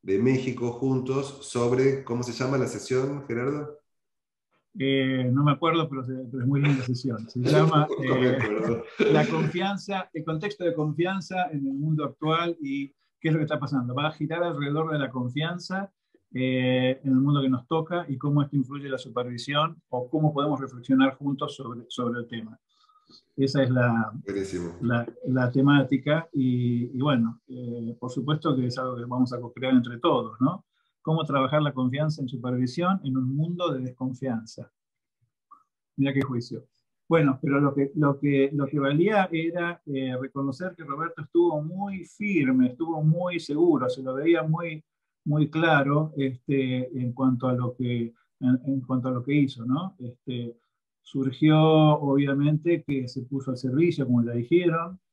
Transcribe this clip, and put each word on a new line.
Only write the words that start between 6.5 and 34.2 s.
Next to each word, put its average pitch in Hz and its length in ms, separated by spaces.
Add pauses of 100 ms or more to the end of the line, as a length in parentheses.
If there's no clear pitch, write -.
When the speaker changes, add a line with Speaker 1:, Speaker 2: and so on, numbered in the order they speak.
Speaker 2:
linda 139 220
sesión. 120 460
Se 123 100
Speaker 1:
<laughs> - 20
Speaker 2:
llama, 151 460 (180)
Speaker 1:
No 127 100
me 127 120
Speaker 2:
eh, 131 80
Speaker 1:
acuerdo. 110 480 (280)
Speaker 2:
La 151 160
confianza, 185 840
el 151 100
contexto 160 400
de 165 100
confianza 180 800
en 139 160
el 135 60
mundo 151 320
actual 165 560
y 139 280 (300)
qué 160 100
es 156 40
lo 160 60
que 147 60
está 151 140
pasando. 127 340
Va 143 140
a 156 40
girar 160 320
alrededor 156 480
de 147 80
la 135 100
confianza, 165 840 (420)
eh, 127 680
en 135 80
el 131 80
mundo 139 220
que 131 80
nos 123 180
toca 165 400
y 135 100
cómo 147 260
esto 143 120
influye 139 320
la 131 120
supervisión 123 880
o 123 200
cómo 156 240
podemos 143 280
reflexionar 131 560
juntos 139 380
sobre, 120 340
sobre 120 300
el 117 80
tema. 113 300 (800)
Esa 135 280
es 123 80
la, 117 400 (120)
Speaker 1:
Buenísimo. 92 580
Speaker 2:
la, 117 260 (180)
la 127 260
temática 143 800
y, 123 640
y 127 60
bueno, 117 460
eh, 120 520
por - 120
supuesto 147 440
que 127 120
es 120 100
algo 127 180
que 117 100
vamos 123 280
a - 80
co-crear 131 320
entre 120 240
todos, 120 420
¿no? 165 260 (360)
Cómo 160 240
trabajar 139 380
la 139 100
confianza 143 480
en 131 80
supervisión 127 720
en 131 140
un 131 180
mundo 170 380
de 131 60
desconfianza. 127 880 (1300)